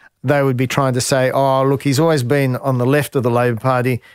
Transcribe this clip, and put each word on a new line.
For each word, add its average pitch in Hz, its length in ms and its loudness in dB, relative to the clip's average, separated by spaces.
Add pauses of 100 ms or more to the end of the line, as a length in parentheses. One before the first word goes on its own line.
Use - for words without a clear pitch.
(220)
they 143 200 2
would 135 140 0
be 123 100 0
trying 131 280 0
to 127 80 0
say, 131 280 0
"Oh, 135 340 2
look, 135 180 0
he's 139 180 0
always 160 220 2
been 131 340 0
on 131 220 -2
the 123 80 0
left 143 280 0
of 135 80 0
the 120 80 0
Labor 120 300 0
Party, 127 400 -2 (140)